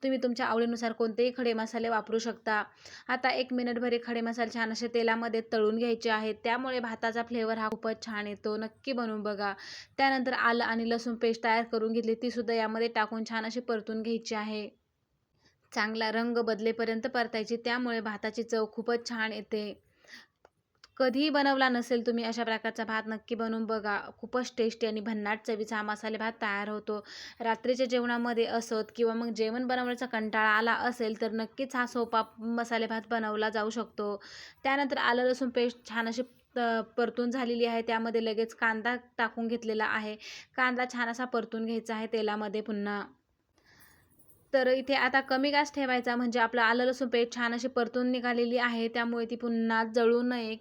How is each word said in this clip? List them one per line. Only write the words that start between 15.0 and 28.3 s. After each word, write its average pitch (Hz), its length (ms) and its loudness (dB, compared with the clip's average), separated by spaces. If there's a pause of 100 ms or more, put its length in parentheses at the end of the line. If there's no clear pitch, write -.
चांगला 220 400 0
रंग 233 260 2
बदलेपर्यंत 226 680 0
परतायची, 233 500 -2
त्यामुळे 233 440 0
भाताची 214 420 -4
चव 220 300 0
खूपच 233 360 -2
छान 220 240 -2
येते. 208 500 -6 (1120)
कधीही 262 340 2
बनवला 269 380 4
नसेल 240 380 0
तुम्ही 233 180 2
अशा 226 200 -2
प्रकारचा 226 400 -2
भात, 220 220 -2
नक्की 220 280 -6
बनवून 226 300 -2
बघा. 208 340 -2 (200)
खूपच 247 400 -4
टेस्टी 226 280 0
आणि 214 140 -2
भन्नाट 214 460 -2
चवीचा 220 300 -4
हा 214 60 -2
मसाले 214 360 -4
भात 220 140 -4 (100)
तयार 208 260 -2
होतो. 214 360 -6 (360)
रात्रीच्या 240 460 2
जेवणामध्ये 240 580 0